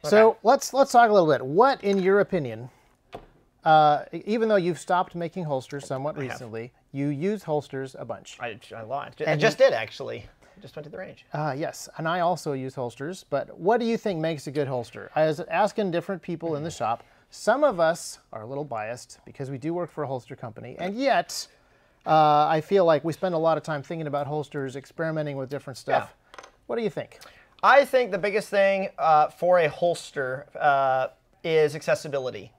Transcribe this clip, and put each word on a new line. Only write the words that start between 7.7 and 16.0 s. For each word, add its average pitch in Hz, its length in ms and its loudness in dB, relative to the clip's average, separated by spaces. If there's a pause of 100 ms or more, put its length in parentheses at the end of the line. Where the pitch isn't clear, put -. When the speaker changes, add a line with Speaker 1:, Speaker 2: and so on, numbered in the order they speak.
Speaker 1:
a 135 60 -12
bunch. 104 340 -14
Speaker 2:
I, 117 180 -10 (180)
I 113 80 -12
lied. 131 340 -10
Ju-, 240 80 -6
Speaker 1:
And 156 80 2
Speaker 2:
I - 80 2
just 147 180 2
Speaker 1:
you 269 60 8
Speaker 2:
did, 214 80 4
actually. 113 520 -8 (320)
I - 40 -20
just - 160 -20
went 151 80 -16
to 151 40 -20
the 180 80 -18
range. - 360 -18
Speaker 1:
Uh, 151 240 -4
yes, 151 400 -10
and 160 100 -6
I 175 140 -2
also 165 320 -2
use 131 220 -8
holsters, 139 540 -10
but - 300 -6
what 214 220 2
do 233 40 -2
you 226 120 0
think 190 240 -4
makes 160 260 -4
a 143 40 -10
good 135 180 -2
holster? 117 440 -8
I 156 120 2
was 156 160 -2
asking 196 500 -2
different 170 300 -4